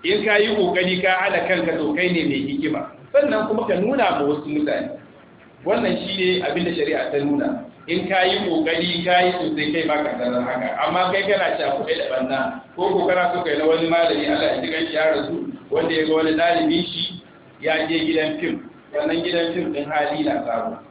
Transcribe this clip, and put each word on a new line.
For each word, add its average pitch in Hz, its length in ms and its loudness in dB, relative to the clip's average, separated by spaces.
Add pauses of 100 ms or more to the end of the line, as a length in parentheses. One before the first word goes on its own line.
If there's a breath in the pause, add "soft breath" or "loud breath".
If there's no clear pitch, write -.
In 202 220 0
ka 214 120 4
yi 214 180 4
ƙoƙari 180 460 2
ka 185 80 2
hana 185 380 0
kanka 165 300 0
to 151 180 -2
kai 180 160 0
ne 165 140 0
mai 135 240 0
hikima. 143 400 -2 (240)
Sannan 220 340 2
kuma 220 200 0
ka 190 80 2
nuna 214 420 2
ma 143 80 -2
wasu 147 240 0
mutane. 147 480 -2 (680)
Wannan 202 320 0 (100)
shi 185 320 0
ne - 80 -4
abin 170 180 -2
da 170 60 -2
shari'a 156 400 -2
ta 143 60 0
nuna. 143 480 0 (220)
In 180 220 -2
ka 185 140 4
yi 202 140 2 (120)
ƙoƙari 170 560 0
ka 180 160 4
yi 180 100 4 (100)
sosai 151 320 -2
kai 160 120 0
ma 151 180 0
ka 135 140 -4
sanar 123 240 0
haka. 127 460 -2
Amma 185 260 0
kai 196 100 0
kana 190 340 0
cakuɗe 139 400 -2
da - 160 -2
ɓanna 135 480 -2 (140)
ko 185 140 0
ko 185 180 2
kana 180 260 2
so - 100 -2
kai 147 140 0
na 156 80 0
wani 165 240 4
malami 160 400 2
Allah 151 260 2
ya - 60 -4
ji 160 100 -4
ganshi 160 220 -4
ya 156 200 2
rasu 165 400 -4 (160)
wanda 165 240 0
ya 156 140 2
ga 156 80 2
wani 160 180 2
ɗalibin 170 520 2
shi - 360 -8 (400)
ya 156 260 0
je 160 120 0
gidan 156 400 0
fim. - 300 -6 (260)
Wannan 156 280 0
gidan 170 300 -2
fim 160 200 -4
ɗin 143 180 -4
hali 151 320 0
na 139 100 0 (120)
sabo. 113 320 -4 (140)